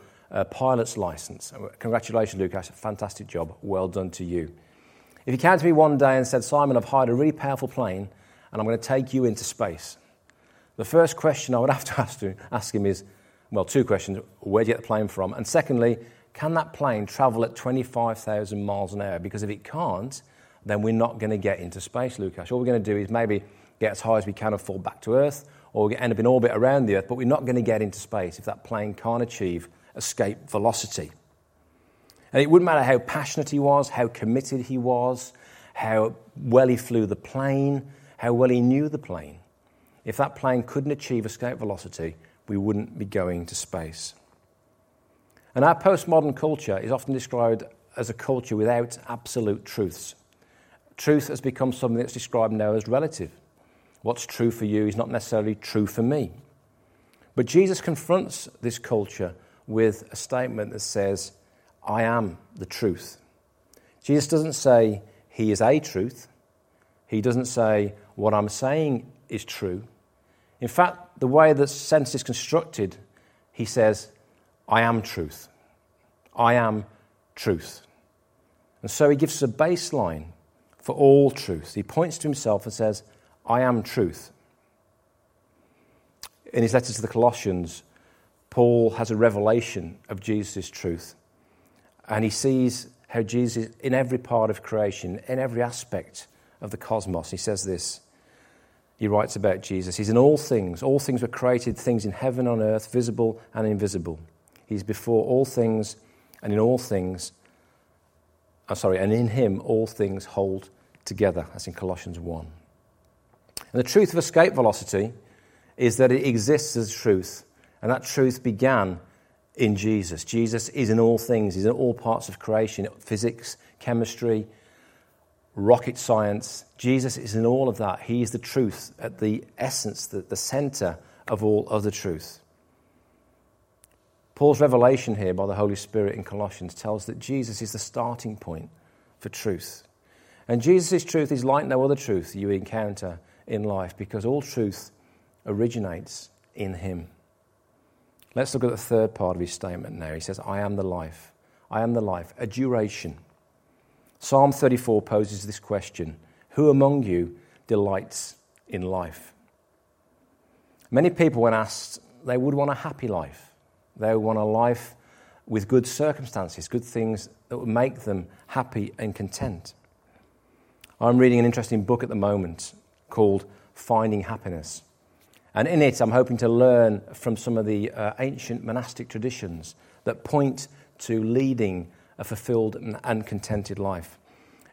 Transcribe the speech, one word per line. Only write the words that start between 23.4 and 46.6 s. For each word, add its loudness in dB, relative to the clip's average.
get 0
as -12
high 2
as 0
we -6
can -2
and -4
fall -8
back -8
to 0
Earth, 2
or 2
we 0
end 0
up 0
in 0
orbit 6
around 4
the 2
Earth, 0
but -4
we're -2
not 2
gonna 0
get 0
into -6
space -6
if -20
that 2
plane -4
can't -2
achieve -2
escape -4
velocity. -2
And 8
it 4
wouldn't 10
matter 4
how 6
passionate -4
he 0
was, 4
how 0
committed -2
he -6
was, -2
how 0
well 6
he 4
flew 0
the -2
plane, -2
how -2
well 4
he 4
knew 4
the -6
plane. -12
If -6
that -2
plane 0
couldn't -4
achieve -4
escape -6
velocity, -8
we -4
wouldn't -2
be -8
going -4
to -14
space. -10
And 4
our 6
postmodern 4
culture -2